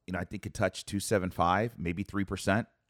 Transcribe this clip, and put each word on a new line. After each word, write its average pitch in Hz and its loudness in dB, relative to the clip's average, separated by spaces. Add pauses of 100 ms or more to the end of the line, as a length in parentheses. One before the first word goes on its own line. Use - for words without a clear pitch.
you 90 -8
know, 92 -2
I 90 -4
think - -10
could - -10
touch - 0
two 101 -2
seven 92 2
five, 92 2
maybe 87 -2
three 101 -2
percent. 98 0 (240)